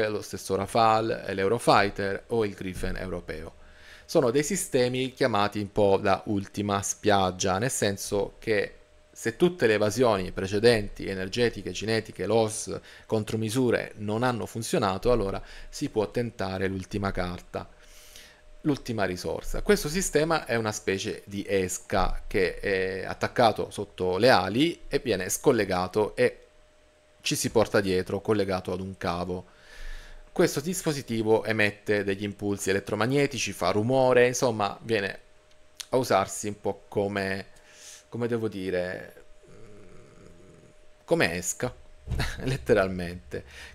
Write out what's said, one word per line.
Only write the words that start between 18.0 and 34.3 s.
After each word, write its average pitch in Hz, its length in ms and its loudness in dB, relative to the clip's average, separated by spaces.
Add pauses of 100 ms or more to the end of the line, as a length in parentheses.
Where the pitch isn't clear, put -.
l'ultima 120 400 0
risorsa. - 560 -4
Questo 202 260 2
sistema 160 580 0
è 117 100 0
una 110 160 0
specie 98 540 -2
di 98 220 -6
esca 95 800 0
che 92 320 0
è 95 460 -2
attaccato 107 640 2
sotto 92 480 -4
le 117 120 6
ali 113 580 2
e 143 120 -2
viene 95 300 -2
scollegato 98 840 2
e 123 240 2 (840)
ci - 140 -2
si 127 160 -2
porta 110 280 4
dietro 95 420 0
collegato 95 520 0
ad 92 80 -4
un 95 160 -10
cavo. 90 480 -4 (840)
Questo 165 280 0
dispositivo 117 840 0
emette 104 580 0
degli 98 200 -2
impulsi 101 460 -4
elettromagnetici, 110 840 0
fa 90 180 0
rumore, 123 560 4
insomma 113 540 0